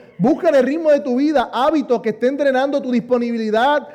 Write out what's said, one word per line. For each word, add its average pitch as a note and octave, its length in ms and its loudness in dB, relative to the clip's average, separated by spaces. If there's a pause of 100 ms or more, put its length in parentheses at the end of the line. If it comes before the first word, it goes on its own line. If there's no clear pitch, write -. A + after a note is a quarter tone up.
(180)
Busca C#4+ 320 0
en C#4+ 60 4
el B3+ 100 4
ritmo D4+ 260 0
de C#4+ 80 4
tu B3 160 -4
vida C#4 380 0
hábitos C4 480 0
que A3+ 80 -4
estén B3 260 -2
drenando C#4 460 0
tu C4 100 -6
disponibilidad, A#3+ 1040 0